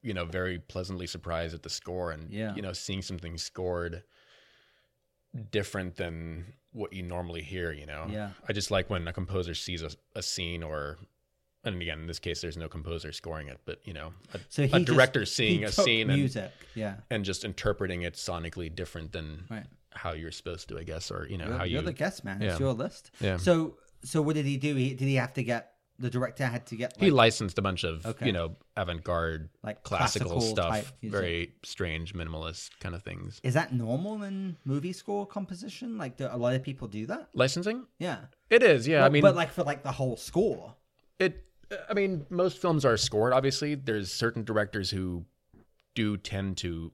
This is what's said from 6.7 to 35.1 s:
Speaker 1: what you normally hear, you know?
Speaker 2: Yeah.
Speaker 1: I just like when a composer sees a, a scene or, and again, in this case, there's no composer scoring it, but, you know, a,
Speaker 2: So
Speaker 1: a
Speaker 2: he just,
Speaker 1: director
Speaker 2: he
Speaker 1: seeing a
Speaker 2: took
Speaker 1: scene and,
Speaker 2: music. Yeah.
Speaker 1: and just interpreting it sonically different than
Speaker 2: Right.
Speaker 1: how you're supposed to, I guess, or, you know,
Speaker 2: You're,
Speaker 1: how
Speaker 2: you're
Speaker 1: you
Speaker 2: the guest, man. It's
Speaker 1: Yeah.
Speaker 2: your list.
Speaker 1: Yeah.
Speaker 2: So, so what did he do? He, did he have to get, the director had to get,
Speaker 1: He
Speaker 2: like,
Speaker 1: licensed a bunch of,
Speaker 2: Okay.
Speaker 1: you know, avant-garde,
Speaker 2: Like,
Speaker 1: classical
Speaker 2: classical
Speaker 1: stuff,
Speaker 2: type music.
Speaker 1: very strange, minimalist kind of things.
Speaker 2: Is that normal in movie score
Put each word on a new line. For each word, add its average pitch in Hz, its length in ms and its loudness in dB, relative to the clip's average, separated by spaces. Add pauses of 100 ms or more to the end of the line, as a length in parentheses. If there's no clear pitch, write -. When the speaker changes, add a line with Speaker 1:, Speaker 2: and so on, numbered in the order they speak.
Speaker 1:
what 104 200 -8
you 95 100 -8
normally 87 400 -6
hear, 85 300 -4
you 73 140 -12
know? 76 240 -8
Speaker 2:
Yeah. 104 200 -6 (180)
Speaker 1:
I - 40 -4
just 101 180 -2
like 95 200 2
when 87 180 0
a 85 40 -4
composer 90 420 -2
sees 85 280 -6
a, 78 80 -6 (240)
a - 80 -6
scene 85 400 -4
or, 78 360 -6 (680)
and 92 160 -4
again, 80 200 -4
in 80 60 -8
this 85 120 -8
case, 85 220 -4
there's 82 160 -6
no 82 120 -8
composer 78 440 -8
scoring 78 360 -10
it, 64 160 -14
but, - 200 -10
you 101 80 -12
know, 78 200 -10 (220)
a, - 140 -6
Speaker 2:
So - 140 -2
Speaker 1:
a 139 40 4
Speaker 2:
he 131 60 4
just, 170 140 6
Speaker 1:
director 127 340 6
Speaker 2:
he 98 60 0
Speaker 1:
seeing 107 380 4
a 104 60 -2
Speaker 2:
took 202 140 6
Speaker 1:
scene 113 260 4
and, 139 80 6
Speaker 2:
music. 127 320 0 (240)
Yeah. 104 220 -4 (140)
Speaker 1:
and 107 140 0
just 92 200 -2
interpreting 95 580 0
it 85 120 -4
sonically 85 600 -6
different 85 380 -8
than 78 380 -8
Speaker 2:
Right. 110 160 -8 (240)
Speaker 1:
how - 220 -6
you're 80 200 -8
supposed - 360 -10
to, - 100 -8
I 82 60 -8
guess, 80 260 -8
or, - 180 -6
you 95 100 -6
know, 80 100 -6
Speaker 2:
You're, 117 100 -2
Speaker 1:
how 92 60 -2
Speaker 2:
you're 87 160 0
Speaker 1:
you 80 60 -2
Speaker 2:
the 170 60 -2
guest, 160 320 -4
man. 196 180 -4
It's 98 160 0
Speaker 1:
Yeah. 135 80 2
Speaker 2:
your 135 80 2
list. - 360 -8 (100)
Speaker 1:
Yeah. 95 160 0
Speaker 2:
So, 160 400 4 (260)
so - 200 0
what 151 120 2
did 147 120 0
he 139 100 0
do? 143 180 0
He, 131 200 2
did 131 120 -2
he 139 100 4
have 127 180 0
to 135 100 -2
get, 117 240 -2 (300)
the 127 120 -2
director 123 340 0
had 120 220 -2
to - 80 -8
get, 117 240 -4
Speaker 1:
He 190 140 8
Speaker 2:
like, 120 140 10
Speaker 1:
licensed 110 320 2
a 98 40 2
bunch 95 220 0
of, 80 200 -4
Speaker 2:
Okay. 113 220 -4
Speaker 1:
you 110 60 4
know, 85 240 -2 (200)
avant-garde, 82 760 -2 (120)
Speaker 2:
Like, - 220 -10
Speaker 1:
classical - 480 0
Speaker 2:
classical 120 80 2 (140)
Speaker 1:
stuff, 87 160 2
Speaker 2:
type 107 160 0 (140)
music. 101 200 -2
Speaker 1:
very 87 420 -2
strange, 82 520 -6
minimalist 80 560 -6 (100)
kind 87 160 -6
of - 80 -10
things. 90 400 -10
Speaker 2:
Is 127 100 2
that 160 180 2
normal 156 520 -2
in 190 400 -6
movie 143 300 -2
score 202 320 -4